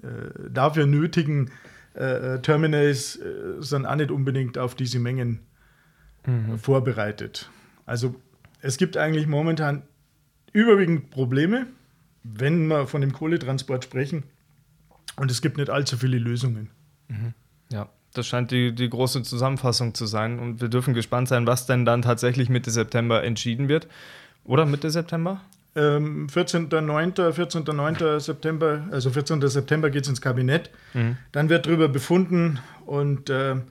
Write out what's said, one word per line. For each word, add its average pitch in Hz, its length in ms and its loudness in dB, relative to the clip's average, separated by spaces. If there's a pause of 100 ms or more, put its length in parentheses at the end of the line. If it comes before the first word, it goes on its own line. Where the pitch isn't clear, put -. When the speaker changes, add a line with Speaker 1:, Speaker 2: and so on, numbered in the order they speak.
Speaker 1:
äh, - 480 -12
dafür 143 380 2
nötigen, 147 640 2 (420)
äh, 131 460 -4
Terminals, 147 800 2
äh, - 440 -10
sind 139 240 -4
auch - 100 -4
nicht 147 140 0
unbedingt 135 480 -2
auf 127 160 -4
diese 127 240 -4
Mengen 120 440 -2 (840)
Speaker 2:
Mhm. 113 320 -2
Speaker 1:
vorbereitet. 110 920 -2 (340)
Also 123 300 -4 (460)
es 135 160 -4
gibt - 200 0
eigentlich 156 300 0
momentan 151 560 0 (720)
überwiegend 196 580 4
Probleme, 151 560 0 (560)
wenn 139 440 0
wir 147 200 2
von 143 140 -2
dem 135 120 0
Kohletransport 135 680 -2
sprechen. 139 400 -4 (920)
Und 135 120 0
es 120 140 -2
gibt 147 140 0
nicht 143 120 -2
allzu 135 280 0
viele 127 200 2
Lösungen. 117 540 -2 (380)
Speaker 2:
Mhm. 117 240 -6 (380)
Ja, 107 180 -8 (240)
das 120 140 -6
scheint 123 240 -2
die, 123 220 2
die 123 160 -2
große 123 340 -2
Zusammenfassung 123 680 -2
zu 117 120 -6
sein. 110 340 -2
Und 120 220 -8
wir 120 60 -2
dürfen 127 260 2
gespannt 123 360 0
sein, 120 180 2
was 123 180 2
denn 123 200 2
dann 120 180 4
tatsächlich 123 460 2
Mitte 123 200 0
September 117 540 2
entschieden 117 440 -2
wird. 156 200 2 (560)
Oder 143 220 4
Mitte 143 260 0
September? 165 500 -4 (320)
Speaker 1:
Ähm, 151 540 0
vierzehnter 165 540 0
neunter, 165 500 0
vierzehnter 165 400 -2
neunter 151 480 0
September, 151 720 0
also 131 200 0
vierzehnter 143 360 0
September 147 420 2
geht's 139 200 -2
ins 127 120 -2
Kabinett. 131 480 0 (240)
Speaker 2:
Mhm. 120 240 0 (140)
Speaker 1:
Dann 147 180 0
wird - 160 4
drüber 160 220 4
befunden. 170 720 2 (260)
Und, 143 440 -2
äh, 135 260 0 (160)